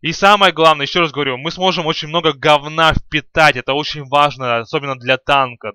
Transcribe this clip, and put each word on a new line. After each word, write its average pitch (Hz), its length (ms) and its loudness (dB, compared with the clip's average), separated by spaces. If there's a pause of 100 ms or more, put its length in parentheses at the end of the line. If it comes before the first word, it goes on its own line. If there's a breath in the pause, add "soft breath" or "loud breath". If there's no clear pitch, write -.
И 156 100 -6
самое 196 400 6
главное, 151 360 2
еще 180 140 -2
раз 160 100 -2
говорю, 131 260 -4
мы 147 140 -8
сможем 180 340 -2
очень 160 220 -4
много 160 260 -2
говна 151 600 0
впитать. 151 640 0
Это 131 160 -4
очень 147 320 -6
важно, 131 520 0
особенно 139 380 -6
для 123 220 -2
танка, 127 580 -4